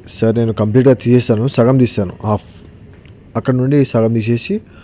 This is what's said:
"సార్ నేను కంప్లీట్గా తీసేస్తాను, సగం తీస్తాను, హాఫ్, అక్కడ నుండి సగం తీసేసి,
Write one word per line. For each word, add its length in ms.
"సార్ 260
నేను 180
కంప్లీట్గా 400
తీసేస్తాను, 540
సగం 300
తీస్తాను, 360
హాఫ్, 240
అక్కడ 180
నుండి 320
సగం 280
తీసేసి, 480